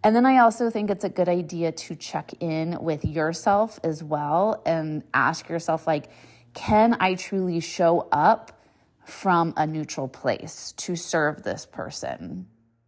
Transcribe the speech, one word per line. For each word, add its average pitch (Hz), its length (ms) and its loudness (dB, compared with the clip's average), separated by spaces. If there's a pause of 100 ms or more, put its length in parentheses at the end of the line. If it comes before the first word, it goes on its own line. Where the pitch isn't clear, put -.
And 220 100 6
then 240 120 6
I 262 120 6
also 233 300 4
think 208 220 -2
it's 190 140 -2
a 196 40 0
good 180 200 0
idea 170 440 0
to - 220 -10
check - 460 -10
in 160 420 -2
with 156 240 -2
yourself 170 760 0
as 160 220 -4
well 151 640 0
and 156 360 -2 (120)
ask 135 340 0
yourself, 160 380 -4
like, 156 240 -2 (420)
"Can 220 480 4
I 190 140 2
truly 180 460 -2
show 170 520 2
up 170 400 4 (520)
from 170 520 0
a 156 100 2
neutral 151 420 -6
place - 640 -6
to - 220 -6
serve 156 480 -2
this - 220 -6
person?" - 840 -10 (420)